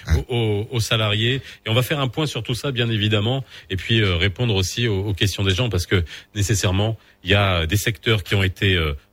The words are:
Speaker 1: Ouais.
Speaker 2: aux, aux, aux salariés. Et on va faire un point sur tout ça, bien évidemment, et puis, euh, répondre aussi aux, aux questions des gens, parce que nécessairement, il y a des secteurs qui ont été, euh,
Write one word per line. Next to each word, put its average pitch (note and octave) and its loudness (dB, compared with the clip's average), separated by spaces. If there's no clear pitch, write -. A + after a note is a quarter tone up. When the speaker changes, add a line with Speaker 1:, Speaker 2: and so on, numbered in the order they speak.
Speaker 1:
Ouais. G#2+ 2
Speaker 2:
aux, B2 -2
aux, G#2+ 0
aux A#2+ -2
salariés. A2 0
Et G#2+ -4
on A2+ 0
va B2+ 4
faire D3 -2
un C3 0
point D3+ -2
sur A#2+ -6
tout B2 -4
ça, C#3+ -4
bien A#2+ 0
évidemment, G#2+ 2
et F#2+ -2
puis, A2+ 2
euh, F#2+ 2
répondre G2+ 0
aussi G2 0
aux, G2 0
aux G#2 -2
questions G2 0
des F#2+ 2
gens, B2 0
parce F2+ -2
que F#2 0
nécessairement, G#2 0
il F2 -2
y G2 6
a F#2+ 2
des D#2+ 0
secteurs A2 0
qui - -4
ont G2 2
été, F#2+ 0
euh, D#2 0